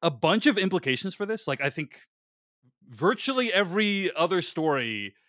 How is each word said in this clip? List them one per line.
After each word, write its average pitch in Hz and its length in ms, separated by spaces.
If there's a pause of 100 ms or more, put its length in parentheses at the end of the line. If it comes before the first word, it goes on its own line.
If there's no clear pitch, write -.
a 165 80
bunch 165 380
of 220 100
implications 185 560
for 202 140
this. 214 200
Like, 135 140
I 139 80
think - 300 (920)
virtually 233 640
every 196 600
other 170 260
story, 120 720 (160)